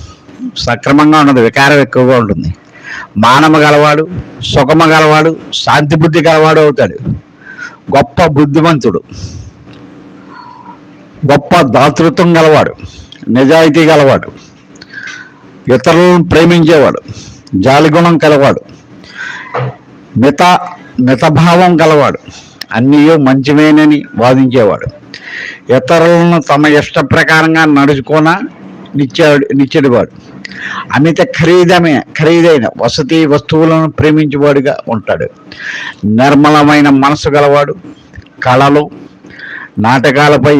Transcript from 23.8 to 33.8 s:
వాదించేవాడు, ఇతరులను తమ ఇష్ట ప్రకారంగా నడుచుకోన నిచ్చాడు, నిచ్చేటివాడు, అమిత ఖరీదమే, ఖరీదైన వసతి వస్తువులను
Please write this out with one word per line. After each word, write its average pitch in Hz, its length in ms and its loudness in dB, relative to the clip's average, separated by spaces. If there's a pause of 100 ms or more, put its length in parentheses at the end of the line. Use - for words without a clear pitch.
వాదించేవాడు, 123 680 0 (880)
ఇతరులను 170 680 2
తమ 147 240 0
ఇష్ట 147 320 0
ప్రకారంగా 160 640 0
నడుచుకోన 147 640 0 (680)
నిచ్చాడు, 143 580 0
నిచ్చేటివాడు, 135 840 -2 (560)
అమిత 147 300 0
ఖరీదమే, 170 800 0 (160)
ఖరీదైన 160 480 2 (120)
వసతి 156 480 -2
వస్తువులను 160 640 0